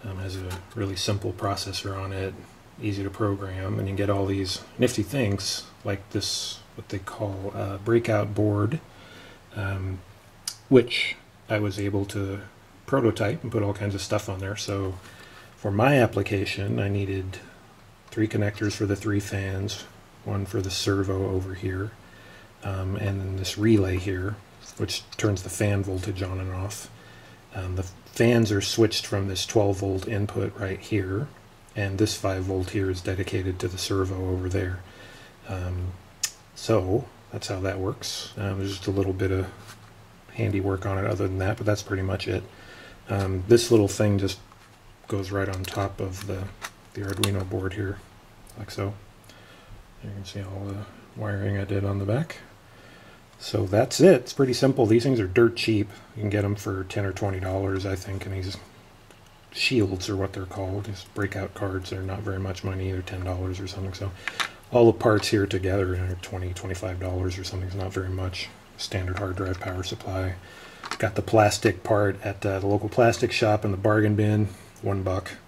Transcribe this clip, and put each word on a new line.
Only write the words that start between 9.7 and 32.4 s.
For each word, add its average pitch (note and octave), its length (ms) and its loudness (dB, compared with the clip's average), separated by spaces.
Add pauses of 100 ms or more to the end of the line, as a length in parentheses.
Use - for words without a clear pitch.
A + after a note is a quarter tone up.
which - 480 6 (320)
I A2 120 2
was G2+ 200 -2
able G2+ 260 0
to G2 360 -6 (460)
prototype A#2 560 2
and G#2 80 -6
put A2 100 0
all G2+ 120 0
kinds G2+ 200 -2
of G2 80 -4
stuff - 260 -2
on F#2+ 120 -6
there. G2 160 -6
So G2 400 -4 (600)
for - 140 -4
my B2 320 6
application, G2+ 800 0
I G2+ 100 0
needed F#2+ 480 -2 (720)
three A2 180 2
connectors G#2 460 0
for G#2+ 140 0
the G2 80 4
three G2+ 240 0
fans, G2 640 -4 (420)
one G2 220 -2
for G#2 140 -2
the F#2 100 -2
servo G2 580 0
over F#2+ 240 -2
here, F#2+ 380 -4 (720)
um, F#2+ 320 -4
and G2 260 -2
then F#2+ 160 -4
this F#2+ 220 -4
relay G2+ 380 6
here, F#2 400 -2 (400)
which - 260 -4 (140)
turns G2+ 260 2
the F#2 60 -8
fan G2+ 340 2
voltage F#2+ 400 -4
on F#2 160 -4
and F#2 120 -6
off. F#2 380 -8 (640)
Um, F#2 220 -4
the F2+ 80 -2
fans A#2 680 4
are G2 100 4
switched - 440 4
from G2 220 -2
this F#2 180 -4
twelve G2+ 320 4
volt F#2+ 300 -2
input G2+ 500 -2
right F#2+ 220 -4
here, G2 480 -2 (480)
and G2 240 -2
this G#2+ 180 2
five F#2+ 260 -2